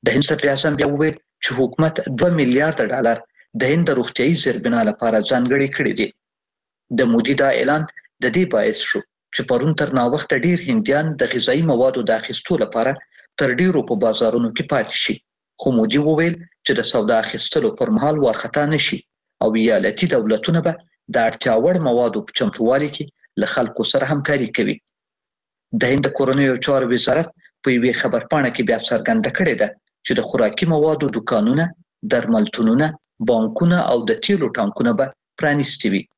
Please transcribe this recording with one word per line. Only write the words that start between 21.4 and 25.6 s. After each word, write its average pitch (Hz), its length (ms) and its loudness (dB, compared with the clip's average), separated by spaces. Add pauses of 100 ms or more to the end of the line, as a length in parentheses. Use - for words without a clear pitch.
وړ 180 140 2
موادو 120 420 0
په - 140 -16
چمتووالي 127 540 0
کې 147 160 -8 (340)
له 107 80 0
خلکو 117 360 -2
سره 135 220 0
همکاري 139 420 -2
کوي. 107 300 -2 (960)